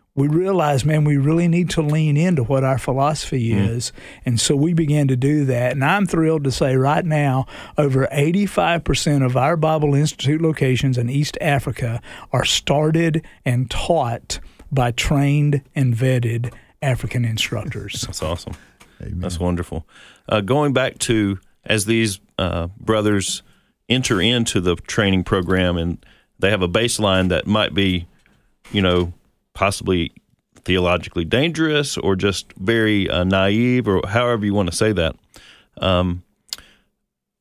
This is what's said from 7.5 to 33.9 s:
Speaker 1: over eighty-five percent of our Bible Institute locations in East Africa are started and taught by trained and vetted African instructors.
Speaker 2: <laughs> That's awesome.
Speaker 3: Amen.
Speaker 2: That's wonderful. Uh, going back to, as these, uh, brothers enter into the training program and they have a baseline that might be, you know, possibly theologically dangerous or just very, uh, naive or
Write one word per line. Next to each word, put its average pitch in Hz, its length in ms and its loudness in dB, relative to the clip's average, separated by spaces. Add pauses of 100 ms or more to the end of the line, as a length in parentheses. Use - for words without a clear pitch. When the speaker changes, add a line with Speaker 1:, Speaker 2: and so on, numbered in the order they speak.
Speaker 1:
over 135 320 2
eighty-five 170 760 0
percent 143 400 0
of 127 120 0
our 143 200 2
Bible 151 380 2
Institute 151 480 0
locations 131 560 0
in 120 100 -2
East 139 320 -4
Africa 120 600 -2 (300)
are 123 120 0
started 156 800 0 (200)
and 123 260 -2
taught - 720 -2 (300)
by 127 200 2
trained 143 720 2 (140)
and 131 180 2
vetted 120 580 0 (300)
African 123 420 -2
instructors. 110 760 -6
Speaker 2:
<laughs> - 60 -8
That's - 160 -10
awesome. 80 320 -6 (460)
Speaker 3:
Amen. - 200 -8
Speaker 2:
That's 90 200 -6
wonderful. 87 460 -4 (420)
Uh, 107 120 0
going 135 320 2
back 127 260 -2
to, 101 400 0 (260)
as 104 220 0
these, 113 340 0 (180)
uh, 85 280 -2 (120)
brothers 104 640 0 (460)
enter 120 320 0
into 113 400 0
the 87 160 0
training 95 480 0
program 92 540 0
and 85 260 -4 (340)
they 98 120 0
have 101 120 0
a 90 60 0
baseline 98 600 0
that 78 160 -2
might 104 280 0
be, 92 320 0 (640)
you 104 100 0
know, 90 300 2 (420)
possibly 92 580 -2 (520)
theologically 87 600 -2
dangerous 151 720 -2
or 98 200 0
just 98 420 -2
very, 107 500 2
uh, 90 160 -2
naive 107 640 2
or 95 220 2